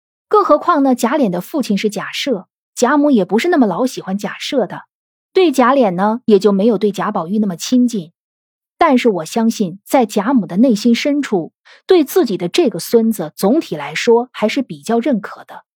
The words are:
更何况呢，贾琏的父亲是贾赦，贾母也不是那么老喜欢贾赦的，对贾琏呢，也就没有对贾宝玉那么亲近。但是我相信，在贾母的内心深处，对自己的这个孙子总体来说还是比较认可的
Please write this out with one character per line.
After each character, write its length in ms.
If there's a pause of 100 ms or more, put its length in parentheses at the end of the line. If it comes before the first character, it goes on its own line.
(260)
更 180
何 140
况 240
呢， 100
贾 240
琏 140
的 100
父 220
亲 120
是 140
贾 220
赦， 340 (300)
贾 200
母 140
也 160
不 140
是 80
那 100
么 80
老 220
喜 120
欢 160
贾 180
赦 340
的， 160 (500)
对 180
贾 220
琏 220
呢， 300
也 120
就 140
没 160
有 100
对 140
贾 200
宝 160
玉 120
那 80
么 80
亲 320
近。 240 (680)
但 220
是 100
我 160
相 240
信， 340
在 220
贾 260
母 140
的 120
内 180
心 180
深 300
处， 300 (340)
对 160
自 200
己 140
的 100
这 220
个 80
孙 340
子 240
总 240
体 160
来 200
说 360
还 160
是 140
比 200
较 180
认 220
可 240
的 180 (120)